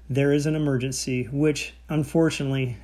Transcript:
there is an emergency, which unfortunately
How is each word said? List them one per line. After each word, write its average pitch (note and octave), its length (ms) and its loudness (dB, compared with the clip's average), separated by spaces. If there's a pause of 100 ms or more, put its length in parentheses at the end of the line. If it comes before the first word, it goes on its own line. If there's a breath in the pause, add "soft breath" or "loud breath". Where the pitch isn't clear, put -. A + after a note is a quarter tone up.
there C#3 220 2
is D3 140 2
an D#3 100 0
emergency, C3 760 -2
which C#3+ 420 0 (160)
unfortunately C3+ 960 0